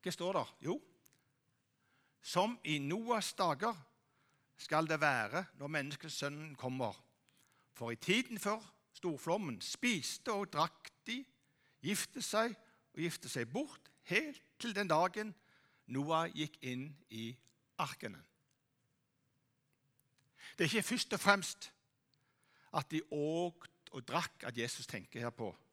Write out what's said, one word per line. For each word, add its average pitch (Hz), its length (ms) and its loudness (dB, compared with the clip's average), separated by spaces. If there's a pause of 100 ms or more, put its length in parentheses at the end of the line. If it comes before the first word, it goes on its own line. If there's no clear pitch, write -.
Hva 185 100 -4
står 180 280 2
der? 120 120 -2 (160)
Jo, 190 80 2 (1500)
«Som 214 380 2
i 151 180 0
Noas 220 560 0
dager 185 380 2 (840)
skal 156 320 2
det 160 120 4
være 135 440 4 (140)
når 143 80 -6
menneskesønnen 147 880 -4
kommer. 127 400 -2 (840)
For 117 140 -4
i 113 100 -6
tiden 226 380 2
før 214 240 -2 (340)
storflommen 165 640 -2
spiste - 720 -2
og 202 200 -2
drakk 156 360 0 (160)
de, 240 140 -6 (680)
gifte 202 360 -2
seg 220 340 2 (400)
og 156 80 -2
gifte 156 260 -4
seg 117 220 -2
bort, - 400 -6 (180)
helt 277 320 0 (180)
til 233 160 -2
den 202 140 0
dagen 180 460 4 (520)
Noah 156 460 2
gikk 147 320 -4
inn 127 240 -4 (200)
i 113 200 -6 (480)
arkenen.» - 480 -6 (2250)
Det 175 80 4
er 147 60 4
ikke 220 160 2
først - 260 0
og 190 60 0
fremst - 520 6 (1000)
at 147 180 0
de 156 100 0 (100)
åt 165 840 -2
og 127 120 -8
drakk 160 400 -2
at 120 100 -6
Jesus 120 300 -2
tenker 113 360 -8
her 120 120 -2
på. 110 140 -4 (240)